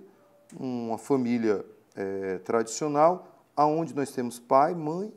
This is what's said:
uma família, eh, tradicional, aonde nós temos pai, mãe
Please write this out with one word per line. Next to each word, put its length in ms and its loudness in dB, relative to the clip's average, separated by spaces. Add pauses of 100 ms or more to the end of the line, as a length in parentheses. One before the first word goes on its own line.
(600)
uma 380 -4
família, 680 0 (320)
eh, 480 -4
tradicional, 840 2 (280)
aonde 380 2
nós 160 -2
temos 280 -6
pai, 360 4
mãe 420 -6